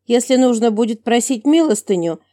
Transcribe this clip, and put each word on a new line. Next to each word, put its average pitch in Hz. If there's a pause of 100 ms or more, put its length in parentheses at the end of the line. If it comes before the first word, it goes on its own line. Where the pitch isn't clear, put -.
Если 240
нужно 240
будет 220
просить 240
милостыню, 208 (120)